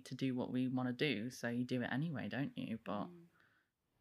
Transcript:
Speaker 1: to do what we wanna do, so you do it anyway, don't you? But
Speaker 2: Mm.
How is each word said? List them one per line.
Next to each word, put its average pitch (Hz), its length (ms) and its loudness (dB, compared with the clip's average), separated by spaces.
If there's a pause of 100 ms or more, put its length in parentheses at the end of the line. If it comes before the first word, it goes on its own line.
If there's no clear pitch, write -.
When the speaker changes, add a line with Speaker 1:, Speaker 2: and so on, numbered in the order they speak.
Speaker 1:
to - 100 -6
do 131 220 0
what 123 160 0
we 127 160 4
wanna 127 240 2
do, 123 360 2
so 123 200 -4
you 123 160 2
do 123 180 2
it 110 100 0
anyway, 135 380 0
don't 127 260 0
you? 226 280 -4
But - 220 -2
Speaker 2:
Mm. 175 180 -14 (760)